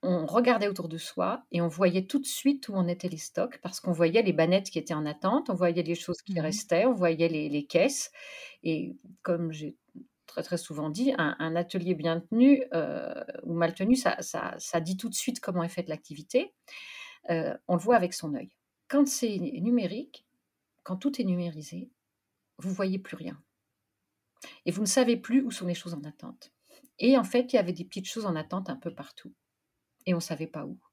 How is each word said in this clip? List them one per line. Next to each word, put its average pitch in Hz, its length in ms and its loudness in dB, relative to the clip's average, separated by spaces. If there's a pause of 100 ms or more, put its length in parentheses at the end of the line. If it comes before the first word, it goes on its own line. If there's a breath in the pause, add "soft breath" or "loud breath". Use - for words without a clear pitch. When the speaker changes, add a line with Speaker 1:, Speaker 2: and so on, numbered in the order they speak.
Speaker 1:
on 180 240 2
regardait 226 440 4
autour 190 180 -6
de 160 100 -8
soi 185 540 -4
et 175 100 0
on 170 60 2
voyait 180 380 2
tout 277 140 0
de 269 60 -6
suite - 440 0
où 208 60 -4
en 180 120 2
étaient 175 220 -2
les 165 80 -8
stocks - 440 -4
parce - 200 -8
qu'on 185 100 -2
voyait 170 300 6
les 190 100 4
bannettes 175 380 4
qui 165 100 -4
étaient 156 140 -6
en 151 120 -2
attente, 190 440 -2
on 196 60 0
voyait 175 280 2
les 165 120 -2
choses - 260 -6
qui 180 180 -4
Speaker 2:
Mmh. - 0 -
Speaker 1:
restaient, 180 460 2
on 254 80 4
voyait 165 340 2
les, 156 220 0
les 143 160 0
caisses. - 460 2 (520 loud breath)
Et 160 320 -2 (280)
comme 170 280 0
j'ai 151 240 -10 (500)
très, - 180 -10
très 175 140 -4
souvent 151 320 -6
dit, 240 280 0
un, 156 220 0
un 160 160 -2
atelier 175 400 0
bien 165 260 0
tenu, 262 420 6 (100)
heu, - 400 -2 (300)
ou 165 100 -6
mal 170 200 2
tenu, 208 220 4
ça, - 260 2
ça, - 360 -6
ça - 220 -2
dit 170 160 -2
tout 190 140 -6
de - 60 -8
suite - 260 -4
comment 180 220 -2
est 170 60 -2
faite 175 200 -6
l'activité. 156 640 -2 (760 loud breath)
Heu, 165 240 0 (120)
on 180 80 4
le 170 60 2
voit 226 160 4
avec 180 160 2
son 151 220 -6
œil. - 160 -10 (380)
Quand 277 180 6
c'est 220 320 -2
numérique, 220 840 -2 (580)
quand 185 140 -6
tout 277 240 -2
est 208 40 2
numérisé, 175 680 -4 (680)
vous 190 140 -4
voyez 190 260 -2
plus - 180 -14
rien. - 240 -10 (1200 loud breath)
Et 175 60 -2
vous 180 100 -2
ne 214 60 0
savez 240 300 4
plus 240 240 2
où 262 100 -2
sont - 160 -6
les 175 60 0
choses 170 200 -8
en 147 100 -10
attente. - 480 -16 (480 soft breath)
Et 262 180 8
en 233 60 4
fait, 247 300 0
il - 20 6
y 226 40 8
avait 180 140 0
des 175 120 -8
petites 190 220 -10
choses 220 180 -6
en 180 100 0
attente 180 340 -6
un - 60 -6
peu 165 180 -10
partout. - 400 -18 (720)
Et 180 80 2
on 170 60 0
savait 156 280 -6
pas 147 180 -10
où. 165 140 -12 (140)